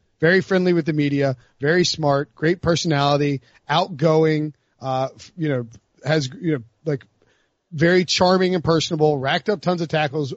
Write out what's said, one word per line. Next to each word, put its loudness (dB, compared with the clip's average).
very 2
friendly 0
with 0
the -2
media, 0
very 2
smart, 0
great -2
personality, 0
outgoing, 0
uh, -4
f-, -20
you -4
know, -4
has, 0
you -2
know, -6
like, -4
very 4
charming 2
and -2
personable, 0
racked -2
up -2
tons -2
of -4
tackles, -4